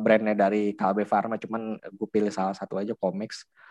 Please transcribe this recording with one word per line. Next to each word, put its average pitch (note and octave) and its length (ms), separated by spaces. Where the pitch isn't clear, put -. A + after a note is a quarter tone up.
brandnya A2 320
dari G#2 400
Kalbe G2+ 320
Pharma, A2 320
cuman A2 400
gue G2+ 320
pilih G#2 240
salah F#2+ 160
satu G2 240
aja, G2+ 240
Comex. G2 480